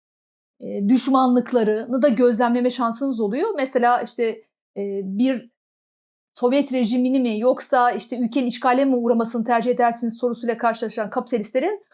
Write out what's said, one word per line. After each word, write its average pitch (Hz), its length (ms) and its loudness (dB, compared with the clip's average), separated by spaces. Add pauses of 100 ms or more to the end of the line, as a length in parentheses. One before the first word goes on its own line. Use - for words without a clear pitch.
(600)
e, 202 300 -4
düşmanlıklarını 247 1120 2
da 294 80 4
gözlemleme 240 600 2
şansınız 247 520 -4
oluyor. 247 340 -2
Mesela 247 460 2
işte, 233 220 -6 (540)
e, 202 260 -6
bir 220 480 -2 (840)
Sovyet 262 400 0
rejimini 254 460 0
mi 226 200 0
yoksa 247 520 2
işte 226 260 -6
ülkenin 247 300 0
işgale 254 380 0
mi 269 100 2
uğramasını 233 500 0
tercih 240 260 2
edersiniz 233 460 0
sorusuyla 233 400 -2
karşılaşan 226 520 -2
kapitalistlerin 254 840 -4